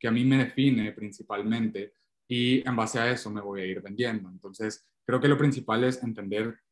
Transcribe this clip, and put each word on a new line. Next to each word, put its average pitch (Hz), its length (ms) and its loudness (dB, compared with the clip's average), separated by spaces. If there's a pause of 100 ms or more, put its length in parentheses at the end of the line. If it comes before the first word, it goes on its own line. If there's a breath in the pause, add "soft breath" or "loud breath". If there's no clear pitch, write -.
que 120 80 -2
a - 20 2
mí 120 140 2
me 135 120 6
define 123 540 2
principalmente 104 1040 -4 (320)
y 123 400 2
en 127 80 0
base 110 240 0
a 117 100 2
eso 120 220 -2
me 104 100 -8
voy 101 200 -8
a 92 60 -4
ir 95 140 -6
vendiendo. 104 480 -4
Entonces, 98 640 -8 (160)
creo 123 140 2
que 143 80 4
lo 139 100 4
principal 123 460 2
es 127 180 0
entender 110 560 -6 (140)